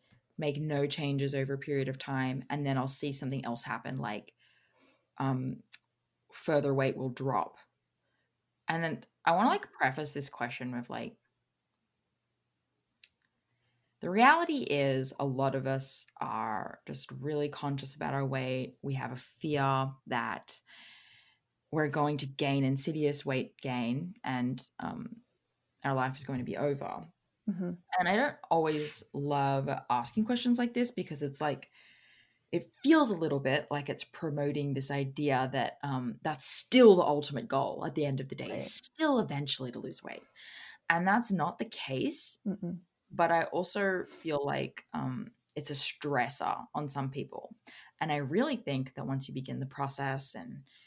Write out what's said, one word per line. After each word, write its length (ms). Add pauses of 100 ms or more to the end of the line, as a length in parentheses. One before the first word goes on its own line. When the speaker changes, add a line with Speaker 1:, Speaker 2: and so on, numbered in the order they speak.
(380)
Speaker 1:
make 240
no 240
changes 480
over 220
a 20
period 320
of 80
time, 520
and 160
then 120
I'll 100
see 240
something 320
else 200
happen, 340
like, 360 (840)
um, 400 (760)
further 420
weight 220
will 140
drop? 480 (1120)
And 160
then 200 (220)
I 60
wanna, 180
like, 220
preface 420
this 160
question 420
with, 180
like, 260 (2750)
the 80
reality 520
is 580
a 60
lot 300
of 120
us 380 (160)
are 680
just 240
really 380
conscious 460
about 180
our 120
weight. 560
We 120
have 180
a 60
fear 720 (180)
that 500 (1120)
we're 200
going 280
to 80
gain 380
insidious 600
weight 340
gain 640
and, 420 (140)
um, 380 (680)
our 100
life 220
is 80
going 160
to 60
be 100
over. 500 (440)
Speaker 2:
Mm-hmm. 200 (300)
Speaker 1:
And 100
I 60
don't 200 (160)
always 520 (100)
love 560 (200)
asking 360
questions 340
like 140
this 180
because 320
it's 180
like, 280 (840)
it 140 (180)
feels 280
a 40
little 240
bit 300
like 200
it's 140
promoting 680
this 180
idea 640
that, 300
um, 400
that's 220
still 500
the 80
ultimate 440
goal 380
at 100
the 100
end 140
of 100
the 60
day, 180
Speaker 2:
Right. 80
Speaker 1:
still 580
eventually 520
to 80
lose 240
weight. 200 (680)
And 180
that's 240
not 280
the 60
case. 840
Speaker 2:
Mm-mm. 320 (320)
Speaker 1:
But 200
I 120
also 640
feel 380
like, 500
um, 380 (240)
it's 140
a 40
stressor 1000
on 160
some 200
people. 460 (460)
And 100
I 60
really 380
think 400
that 100
once 220
you 60
begin 260
the 60
process 720
and 280 (240)